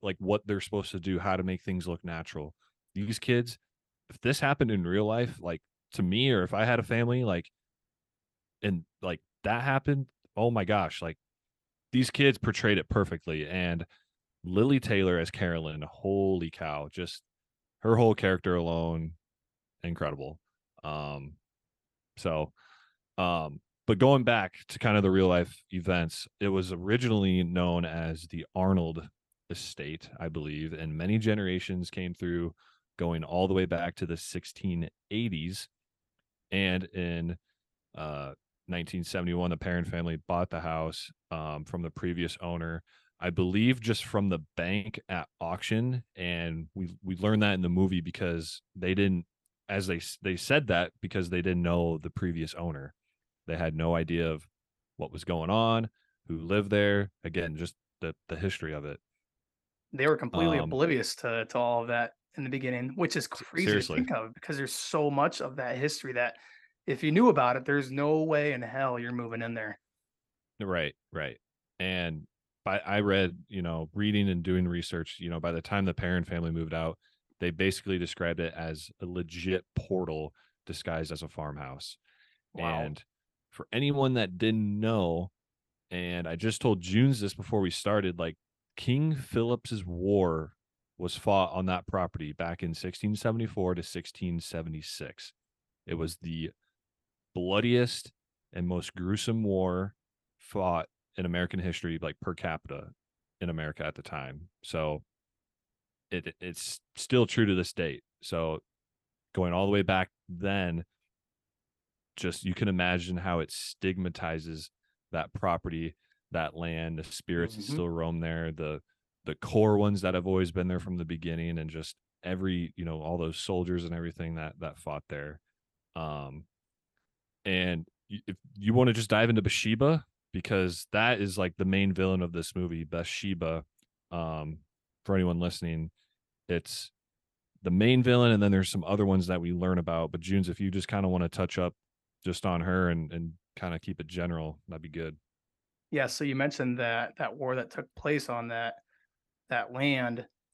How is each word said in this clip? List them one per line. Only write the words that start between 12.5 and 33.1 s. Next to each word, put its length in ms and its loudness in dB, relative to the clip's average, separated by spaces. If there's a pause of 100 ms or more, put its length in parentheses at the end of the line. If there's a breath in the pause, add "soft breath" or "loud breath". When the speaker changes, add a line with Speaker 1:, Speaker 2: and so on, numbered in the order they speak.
Speaker 1:
it 100 0
perfectly. 600 0
And 380 0 (560 soft breath)
Lily 380 4
Taylor 380 4
as 120 -2
Carolyn, 580 -4
holy 640 0
cow, 400 -6
just 320 -10 (600)
her 140 8
whole 180 8
character 420 2
alone, 560 0 (720)
incredible. 560 -6 (440)
Um, 520 -8 (840)
so, 360 -2 (640 soft breath)
um, 440 0 (260)
but 120 4
going 260 8
back 300 2 (140)
to 100 -12
kind 180 4
of 60 8
the 80 6
real 160 8
life 440 2
events, 580 -2 (100)
it 100 0
was 220 0
originally 720 4
known 420 2
as 440 -6
the 260 -10
Arnold 540 2 (400)
Estate, 600 -10 (120)
I 80 -6
believe, 440 -6
and 240 -6
many 220 2
generations 720 0
came 240 -6
through, 400 -4 (440 soft breath)
going 260 -2